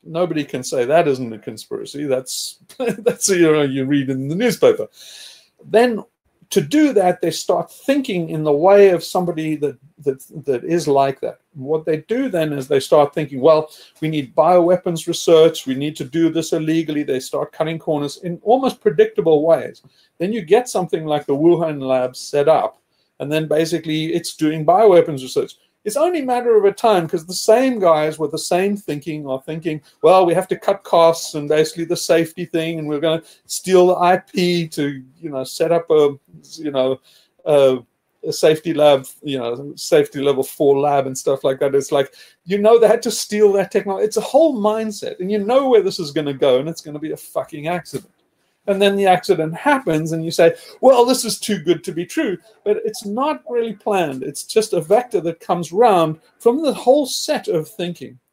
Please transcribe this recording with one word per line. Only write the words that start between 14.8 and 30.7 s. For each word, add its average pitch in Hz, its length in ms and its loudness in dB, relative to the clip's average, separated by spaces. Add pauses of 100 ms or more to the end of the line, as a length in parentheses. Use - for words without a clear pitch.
research. 160 580 4
We 131 80 -4
need 147 220 -6
to 139 100 -8
do 160 240 0
this 160 240 -4
illegally." 156 500 -2
They 139 160 -4
start 139 340 -8
cutting 160 260 -4
corners 147 380 -4
in 175 260 -10
almost 254 380 0
predictable 165 640 0
ways. 156 380 0 (380)
Then 180 120 -4
you 226 100 -6
get 208 280 2
something 175 360 -4
like 147 200 -2
the 143 100 0
Wuhan 160 460 2
lab 127 340 -2
set 143 320 -2
up, 107 320 0 (400)
and 143 120 -8
then 156 160 -2
basically 160 680 -2
it's 170 220 -6
doing 156 300 -2
bioweapons 170 560 4
research. 127 340 -6 (300)
It's 208 120 -6
only 330 240 0
a 262 40 -6
matter 240 300 0
of 208 80 4
a 196 80 4
time, 196 360 0
'cause 160 180 -6
the 180 80 -12
same 240 440 2
guys 156 400 2
with 151 140 -4
the 160 60 -8
same 190 400 -2
thinking 151 500 -8
are 131 140 -6
thinking, 156 400 -8 (200)
"Well, 185 240 6
we 170 80 2
have 185 160 0
to 180 80 -2
cut - 260 -2